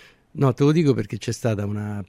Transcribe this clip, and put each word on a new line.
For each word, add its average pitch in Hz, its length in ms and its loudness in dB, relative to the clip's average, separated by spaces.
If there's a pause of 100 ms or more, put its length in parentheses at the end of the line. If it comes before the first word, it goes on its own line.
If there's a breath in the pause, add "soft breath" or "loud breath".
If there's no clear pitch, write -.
(320 loud breath)
No, 135 220 2
te 139 120 -2
lo 151 80 6
dico 156 200 4
perché 110 240 -6
c'è - 140 -6
stata 110 340 -2
una 104 440 -6